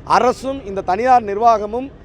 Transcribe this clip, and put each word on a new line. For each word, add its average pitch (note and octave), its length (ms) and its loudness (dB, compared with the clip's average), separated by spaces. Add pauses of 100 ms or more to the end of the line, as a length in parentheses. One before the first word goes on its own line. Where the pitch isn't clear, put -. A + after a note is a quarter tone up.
அரசும் A#3 600 0
இந்த G3 140 -6
தனியார் A#3 420 2
நிர்வாகமும் A3 680 0 (140)